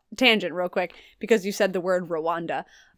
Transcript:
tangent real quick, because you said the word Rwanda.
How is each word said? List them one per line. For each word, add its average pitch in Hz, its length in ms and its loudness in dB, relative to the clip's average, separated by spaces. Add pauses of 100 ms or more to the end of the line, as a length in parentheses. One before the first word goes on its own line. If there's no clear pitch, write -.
(160)
tangent 208 380 4
real 180 160 -2
quick, 180 240 -2 (260)
because 190 260 2
you 202 60 -4
said 190 220 0
the 180 80 -2
word 180 260 -2
Rwanda. 165 560 -4 (340)